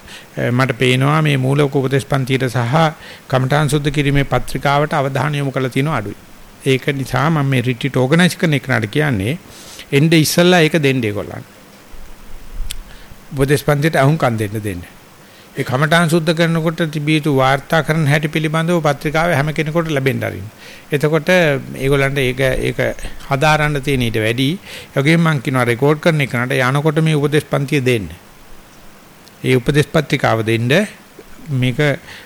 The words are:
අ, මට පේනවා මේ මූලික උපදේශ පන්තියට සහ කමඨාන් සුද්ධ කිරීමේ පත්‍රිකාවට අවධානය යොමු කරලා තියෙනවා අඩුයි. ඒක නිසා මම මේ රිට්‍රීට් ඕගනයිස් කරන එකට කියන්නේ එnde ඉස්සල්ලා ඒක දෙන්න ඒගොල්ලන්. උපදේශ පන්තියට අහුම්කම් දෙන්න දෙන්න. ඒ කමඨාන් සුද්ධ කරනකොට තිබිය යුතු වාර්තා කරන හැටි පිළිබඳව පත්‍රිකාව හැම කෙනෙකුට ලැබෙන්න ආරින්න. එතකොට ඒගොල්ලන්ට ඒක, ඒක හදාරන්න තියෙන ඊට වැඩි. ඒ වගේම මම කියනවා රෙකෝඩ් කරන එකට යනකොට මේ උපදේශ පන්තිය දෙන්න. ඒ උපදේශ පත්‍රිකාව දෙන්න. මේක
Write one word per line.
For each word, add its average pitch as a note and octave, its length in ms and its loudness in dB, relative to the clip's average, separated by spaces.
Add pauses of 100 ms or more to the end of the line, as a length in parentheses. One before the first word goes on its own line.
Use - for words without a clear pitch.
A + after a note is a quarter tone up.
(320)
අ, B2+ 180 -2
මට B2+ 240 2
පේනවා C3 460 2
මේ D3 160 2
මූලික C#3 380 0
උපදේශ C3+ 320 0
පන්තියට C3 400 -2
සහ A#2+ 280 -2 (500)
කමඨාන් C3 460 0
සුද්ධ D3 200 0
කිරීමේ C#3 340 0
පත්‍රිකාවට C#3+ 680 0
අවධානය C#3 460 -2
යොමු C#3 120 -2
කරලා C3 200 -2
තියෙනවා C#3+ 260 -2
අඩුයි. G#2 200 -6 (460)
ඒක C3 260 0
නිසා C3+ 400 -2
මම D3+ 180 2
මේ C3 160 2
රිට්‍රීට් B2+ 340 -2
ඕගනයිස් D#3+ 400 2
කරන D#3+ 180 0
එකට A#2+ 340 -2
කියන්නේ C#3 500 -2 (500)
එnde D#3+ 300 4
ඉස්සල්ලා F3 420 4
ඒක D#3 160 2
දෙන්න C3+ 260 2
ඒගොල්ලන්. G2+ 420 -6 (1900)
උපදේශ C#3 340 0
පන්තියට D3+ 320 0
අහුම්කම් C3+ 400 2
දෙන්න G#2+ 220 -4
දෙන්න. G2 240 -6 (680)
ඒ C3+ 140 -6
කමඨාන් D3+ 460 2
සුද්ධ E3 220 0
කරනකොට E3 540 0
තිබිය D3+ 300 -2
යුතු D3+ 180 0
වාර්තා C3+ 480 2
කරන D#3 240 0
හැටි D3+ 220 2
පිළිබඳව D#3+ 540 0
පත්‍රිකාව D#3 500 0
හැම D3 180 0
කෙනෙකුට D#3+ 380 -2
ලැබෙන්න C#3 340 0
ආරින්න. G2 260 -8 (380)
එතකොට D3+ 420 0 (460)
ඒගොල්ලන්ට C#3 440 0
ඒක, B2+ 220 -2 (180)
ඒක B2 200 -2 (440)
හදාරන්න D3 580 0
තියෙන C3 220 0
ඊට A#2 140 0
වැඩි. A#2 320 0 (380)
ඒ - 140 -2
වගේම D#3+ 220 4
මම D#3 180 2
කියනවා B2+ 240 0
රෙකෝඩ් C#3 360 2
කරන D#3 200 2
එකට B2 160 -2 (200)
යනකොට D3 440 2
මේ D#3+ 160 2
උපදේශ D3 320 0
පන්තිය C#3+ 320 0
දෙන්න. A#2+ 280 0 (1400)
ඒ B2+ 120 2
උපදේශ C#3 320 2
පත්‍රිකාව B2 560 0
දෙන්න. A2+ 260 0 (840)
මේක B2+ 260 0 (480)